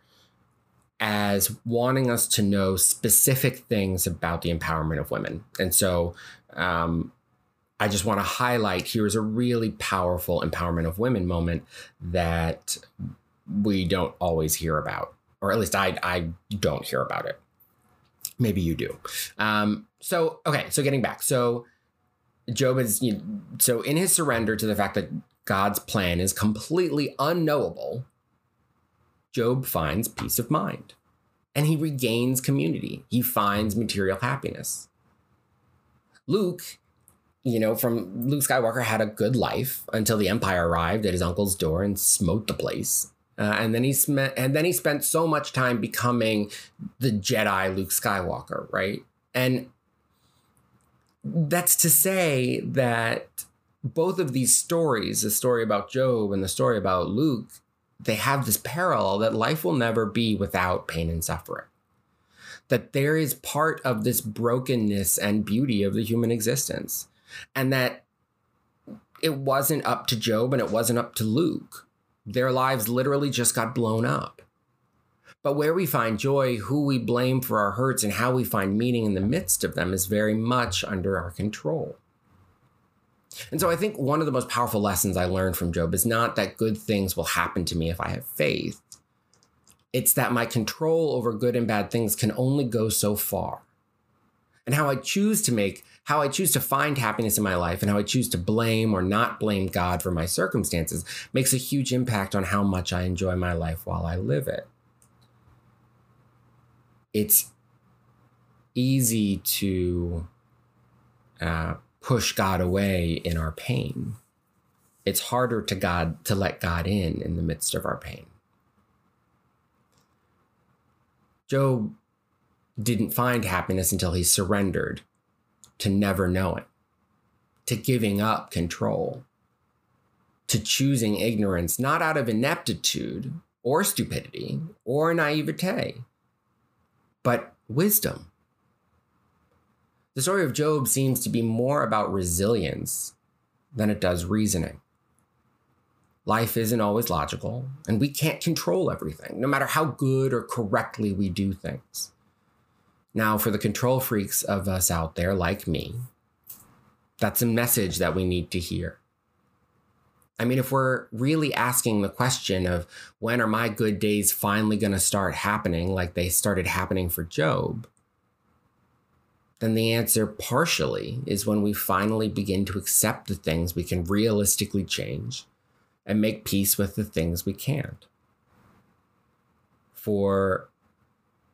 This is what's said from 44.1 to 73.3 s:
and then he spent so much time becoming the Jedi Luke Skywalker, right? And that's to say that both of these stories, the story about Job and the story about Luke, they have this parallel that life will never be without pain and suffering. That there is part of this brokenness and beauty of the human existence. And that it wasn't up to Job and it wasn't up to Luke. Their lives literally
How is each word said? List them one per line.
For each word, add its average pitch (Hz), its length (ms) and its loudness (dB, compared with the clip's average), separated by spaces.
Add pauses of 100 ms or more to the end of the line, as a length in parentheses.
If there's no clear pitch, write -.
and 131 200 2
then 156 80 4
he 180 80 2
spent 147 320 0
so 165 240 2
much 147 240 0
time 123 280 2
becoming 110 680 2 (480)
the 123 140 2
Jedi 98 640 2
Luke 95 140 -2
Skywalker, - 800 -2
right? 98 320 -2 (280)
And 127 380 0 (1500)
that's 160 540 2
to 165 140 2
say 147 680 2
that 120 840 0 (400)
both 170 340 0
of 151 140 -2
these 123 260 4
stories, 110 640 2
the 107 80 0
story 120 320 2
about 104 260 0
Job 120 440 2
and 95 100 0
the 92 60 -2
story 123 280 2
about 90 340 2
Luke, 123 500 -2 (400)
they 110 160 0
have 135 280 2
this 110 120 2
parallel 120 640 0
that 113 160 2
life 131 280 0
will 175 120 0
never 117 300 2
be 110 300 0
without 92 540 0
pain 82 220 -2
and 82 120 -2
suffering. - 440 -6 (1040)
That - 240 0
there 143 240 2
is 156 180 0
part - 500 -2
of 117 180 0
this 120 180 2
brokenness 113 960 0
and 104 280 0
beauty 107 400 2
of 98 100 0
the 113 80 0
human 113 300 0
existence. - 760 -2 (480)
And 131 160 0
that 127 340 0 (1160)
it 156 140 2
wasn't 135 500 0
up 120 220 0
to 120 100 0
Job 113 380 2
and 123 80 2
it 82 80 -2
wasn't 117 280 2
up - 180 -4
to 107 80 -2
Luke. - 640 -2 (380)
Their 127 260 0
lives 127 380 2
literally 139 420 0